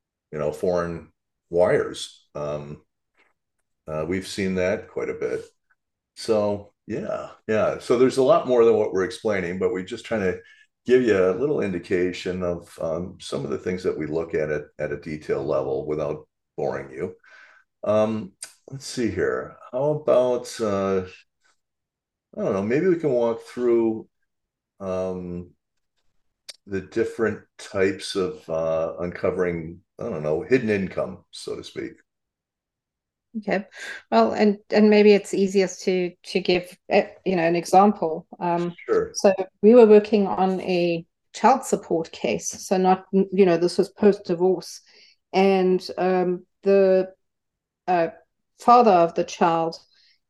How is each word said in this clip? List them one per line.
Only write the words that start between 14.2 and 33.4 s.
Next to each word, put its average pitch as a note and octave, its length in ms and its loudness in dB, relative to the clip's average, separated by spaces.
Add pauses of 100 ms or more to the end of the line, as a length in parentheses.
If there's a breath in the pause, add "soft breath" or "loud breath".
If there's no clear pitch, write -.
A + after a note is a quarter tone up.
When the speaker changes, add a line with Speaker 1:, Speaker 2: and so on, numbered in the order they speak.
Speaker 1:
at, D2+ 160 -2
at, D2 120 -4 (160)
at D2 120 -6
a D2 80 -8
detail D2+ 440 -6
level C2+ 440 -4
without D2+ 400 -6 (300)
boring C#2 340 -6
you. C#2 240 -10 (680 soft breath)
Um, G#2+ 500 -2 (360)
let's C3+ 160 -14
see A#2 240 -4
here. C2+ 480 -4 (140)
How C#3 200 -2
about, B2+ 680 0
uh, G2 440 0 (1300)
I G#3+ 60 -6
don't C#3+ 100 0
know, G2 100 -2
maybe C#3 240 0
we F3 100 2
can D#3+ 140 -2
walk A#2 320 -2
through, A#2 640 -2 (720)
um, F#2 720 -8 (1120)
the G2 160 -6
different A2 600 -4 (160)
types - 580 -2
of, F#2 340 -6
uh, D#2+ 500 -2
uncovering, F2 800 -4 (200)
I - 40 -10
don't E2 200 -8
know, D#2 180 -2
hidden A#2+ 280 0
income, F#2 600 -4
so - 240 -12
to - 80 -14
speak. - 280 -12 (1500)
Speaker 2:
Okay. G3 260 -4 (460 loud breath)